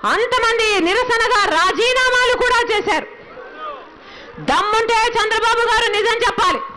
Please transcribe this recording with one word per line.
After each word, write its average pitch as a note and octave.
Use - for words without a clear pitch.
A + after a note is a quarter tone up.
అంతమంది A#4
నిరసనగా A4+
రాజీనామాలు B4
కూడా A#4+
చేశారు. G#4
దమ్ముంటే A4
చంద్రబాబు A#4
గారు A4+
నిజం A4
చెప్పాలి. -